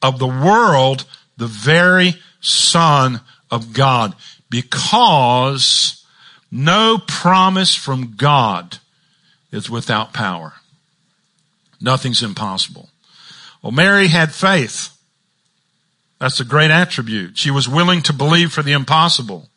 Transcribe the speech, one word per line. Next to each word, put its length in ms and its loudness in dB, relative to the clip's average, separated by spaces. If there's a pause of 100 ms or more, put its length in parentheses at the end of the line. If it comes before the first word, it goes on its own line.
of 180 0
the 80 -2
world, 800 2 (320)
the 100 -6
very 680 2 (240)
Son 840 0 (280)
of 240 -8
God, 420 0 (340)
because 1600 0 (460)
no 480 2
promise 760 2
from 400 -6
God 600 0 (760)
is 180 -10
without 440 -6
power. 400 -8 (1300)
Nothing's 420 -2
impossible. 680 -8 (720)
Well, 100 -10
Mary 360 4
had 240 2
faith. 640 -2 (1200)
That's 200 -4
a 60 -6
great 260 2
attribute. 680 -2
She 140 -2
was 160 -2
willing 360 0
to 100 0
believe 400 0
for 80 -4
the 120 -2
impossible. 840 -2